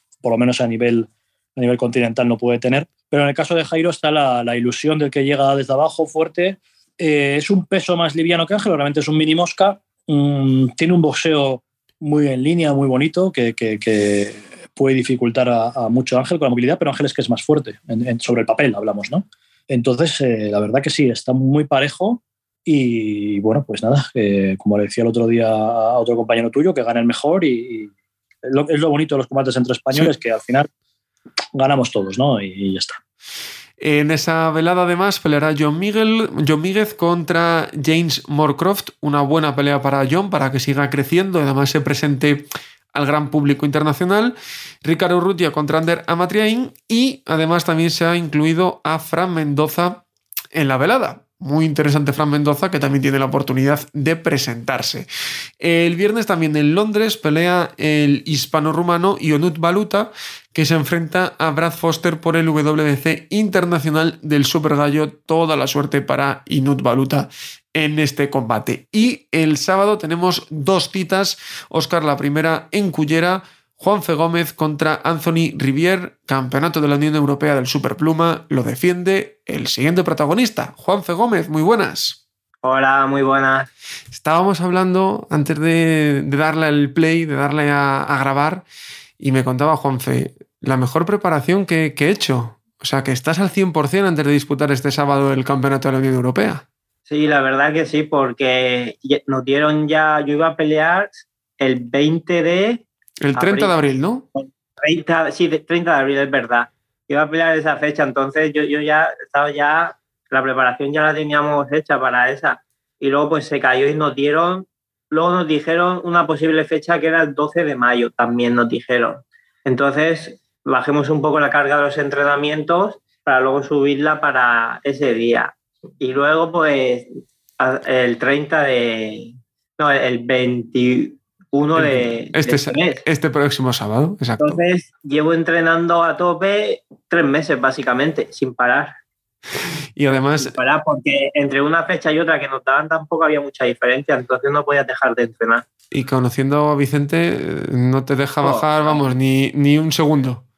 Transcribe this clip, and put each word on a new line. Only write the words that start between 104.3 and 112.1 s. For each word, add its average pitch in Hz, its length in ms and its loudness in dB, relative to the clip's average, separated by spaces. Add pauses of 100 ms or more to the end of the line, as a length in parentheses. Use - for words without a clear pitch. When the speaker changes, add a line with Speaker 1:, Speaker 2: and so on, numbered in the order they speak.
Speaker 3:
Treinta, 160 580 0
sí, 175 160 0
de, 151 120 -2
treinta 170 340 0
de 139 60 4
abril, 139 180 0
es 139 120 -2
verdad. 120 380 0 (400)
Iba 143 140 2
a 151 80 -2
pelear 160 260 0
esa 151 200 0
fecha, 147 260 -2
entonces 139 500 0
yo, 151 100 0
yo 147 180 0
ya 151 280 2 (160)
estaba 147 260 -2
ya, 151 480 0 (320)
la 135 120 0
preparación 131 500 0
ya 151 100 0
la 156 120 2
teníamos 147 580 0
hecha 151 260 0
para 123 320 2